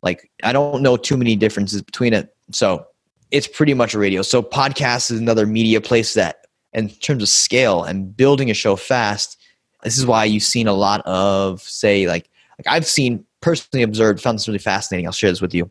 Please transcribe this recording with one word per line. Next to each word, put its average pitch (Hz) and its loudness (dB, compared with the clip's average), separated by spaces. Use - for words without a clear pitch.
Like, - -4
I 117 0
don't 143 0
know 127 6
too 135 -2
many 120 2
differences 101 0
between 120 -2
it. - -4
So 95 -2
it's 143 0
pretty 147 0
much 120 -2
a 107 -2
radio. 98 0
So 120 2
podcast 135 -2
is 117 -4
another 113 2
media 110 2
place 113 0
that, 90 -2
in 107 -4
terms 131 -4
of 98 0
scale 110 2
and 95 -8
building 135 4
a 104 0
show 98 0
fast, 107 -2
this 120 -4
is 127 -2
why 113 4
you've 107 2
seen 117 -2
a 107 2
lot 98 0
of, 95 0
say, 101 0
like, 87 -4
like - -10
I've 156 0
seen, 123 -2
personally 147 -2
observed, 107 2
found 117 -2
this - -6
really 104 -4
fascinating. 95 -4
I'll 82 -6
share 101 2
this 87 -2
with 92 -4
you. 87 -2